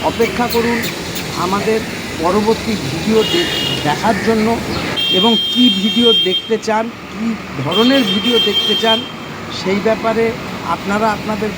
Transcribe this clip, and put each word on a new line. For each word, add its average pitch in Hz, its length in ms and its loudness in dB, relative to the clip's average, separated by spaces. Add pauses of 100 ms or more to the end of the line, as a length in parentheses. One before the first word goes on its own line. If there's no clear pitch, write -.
অপেক্ষা 208 440 0
করুন 233 300 0 (600)
আমাদের 202 420 0 (420)
পরবর্তী 208 520 2 (180)
ভিডিও 208 320 2
দে-, - 280 0 (320)
দেখার 151 320 0 (100)
জন্য 226 320 2 (540)
এবং 220 240 4 (180)
কি 247 160 6
ভিডিও 214 440 4
দেখতে 202 440 2
চান, 220 320 -2 (240)
কি 220 220 -4 (280)
ধরনের 233 400 4
ভিডিও 220 360 2
দেখতে - 420 2
চান 226 160 4 (680)
সেই 196 200 0
ব্যাপারে 220 480 0 (360)
আপনারা 196 440 0
আপনাদের 208 460 -4